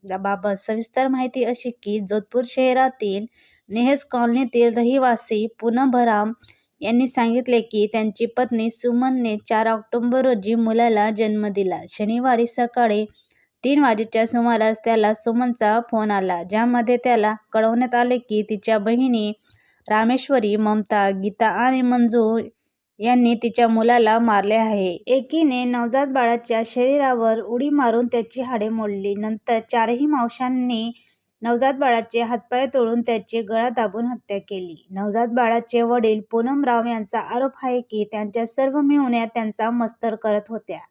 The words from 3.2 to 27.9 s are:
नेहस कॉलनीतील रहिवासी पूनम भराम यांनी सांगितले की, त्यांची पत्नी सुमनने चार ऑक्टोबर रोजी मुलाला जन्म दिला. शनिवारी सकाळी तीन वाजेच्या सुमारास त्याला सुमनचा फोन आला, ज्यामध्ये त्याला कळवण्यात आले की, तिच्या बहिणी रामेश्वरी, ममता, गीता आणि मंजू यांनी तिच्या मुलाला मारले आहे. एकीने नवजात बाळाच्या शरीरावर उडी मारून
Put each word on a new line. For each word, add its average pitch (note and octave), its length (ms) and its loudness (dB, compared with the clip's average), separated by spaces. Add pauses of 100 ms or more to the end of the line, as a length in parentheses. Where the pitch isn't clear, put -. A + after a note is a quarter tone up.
नेहस B3 360 0
कॉलनीतील A#3+ 720 0
रहिवासी A#3 680 0 (140)
पूनम A#3 300 2
भराम A3+ 420 2 (480)
यांनी A#3+ 260 2
सांगितले A#3+ 560 0
की, G#3+ 240 -2
त्यांची A3 420 -2
पत्नी A#3 420 -2
सुमनने A#3+ 680 -2 (120)
चार A3 180 0
ऑक्टोबर A#3+ 580 0
रोजी A3+ 300 2
मुलाला A3+ 560 2
जन्म G#3+ 380 -2
दिला. F#3+ 300 -2 (100)
शनिवारी A#3 580 0
सकाळी A#3 580 0 (600)
तीन C#4+ 160 2
वाजेच्या A3+ 460 2
सुमारास A3+ 580 2
त्याला A3 300 2
सुमनचा A#3 640 0 (120)
फोन G#3+ 200 0
आला, F#3 320 -2
ज्यामध्ये A#3 540 0
त्याला A3+ 380 2 (180)
कळवण्यात A#3 420 2
आले B3 240 2
की, G#3+ 240 -2
तिच्या G#3+ 360 -2
बहिणी A3+ 540 0 (560)
रामेश्वरी, A3+ 680 2
ममता, G#3+ 520 0 (140)
गीता G#3 260 0 (100)
आणि C4 240 2
मंजू A#3 560 2 (640)
यांनी A#3+ 340 4
तिच्या A#3 340 0
मुलाला A3+ 500 4
मारले G#3+ 360 2
आहे. G#3 380 0 (140)
एकीने C4 580 0
नवजात B3 420 0
बाळाच्या A#3+ 580 0
शरीरावर B3 760 0
उडी A#3+ 300 -4
मारून B3 360 2